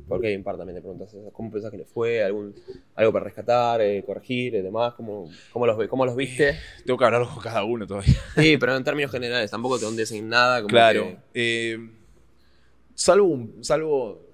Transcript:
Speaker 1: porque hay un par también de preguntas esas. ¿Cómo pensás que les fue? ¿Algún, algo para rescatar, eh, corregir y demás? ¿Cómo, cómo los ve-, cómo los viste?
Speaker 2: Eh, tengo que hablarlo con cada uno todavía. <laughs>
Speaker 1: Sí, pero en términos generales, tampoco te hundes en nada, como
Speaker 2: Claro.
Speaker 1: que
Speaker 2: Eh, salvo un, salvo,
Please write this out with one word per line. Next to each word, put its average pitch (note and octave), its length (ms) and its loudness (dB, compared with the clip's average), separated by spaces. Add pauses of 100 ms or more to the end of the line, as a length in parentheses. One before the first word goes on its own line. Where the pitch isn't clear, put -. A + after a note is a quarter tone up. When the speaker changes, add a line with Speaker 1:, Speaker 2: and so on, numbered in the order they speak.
Speaker 1:
porque F#2 220 -4
hay G2+ 80 -2
un G2 80 -10
par F#2+ 120 -8
también F2 200 -12
de F2 40 -14
preguntas F#2 320 -14
esas. G#2 200 -20
¿Cómo A2 180 -12
pensás G#2+ 200 -8
que G2+ 60 -14
les F2+ 120 -16
fue? A#2 340 -2
¿Algún, G2+ 320 -4 (400)
algo A2 180 4
para F#2 140 0
rescatar, A#2 560 0
eh, G2+ 240 0
corregir B2 480 -6
y G2 80 -2
demás? A2+ 320 -2
¿Cómo, G#2 340 -12 (240)
cómo A#2+ 140 0
los A2 100 4
ve-, G#2+ 120 -2
cómo C3 180 0
los A#2+ 100 -2
viste? C#3 340 0
Speaker 2:
Eh, - 80 -4 (280)
tengo B2+ 120 0
que B2+ 60 2
hablarlo A#2 240 4
con - 140 -14
cada A2 220 -4
uno A2+ 220 -4
todavía. G2 280 4 (120)
<laughs> - 100 -12
Speaker 1:
Sí, D#3 220 6
pero B2+ 180 2
en C3 80 -4
términos C#3+ 260 -2
generales, A#2+ 400 -4
tampoco A#2+ 280 -2
te A2+ 80 -6
hundes A2 260 -4
en A2 160 -8
nada, B2 340 4
como G#2 60 -6
Speaker 2:
Claro. G#2+ 500 6 (160)
Speaker 1:
que A#2 400 -2
Speaker 2:
Eh, A2+ 160 -14 (1040)
salvo G3 340 6
un, B2 360 -4
salvo, C#3+ 580 -2 (120)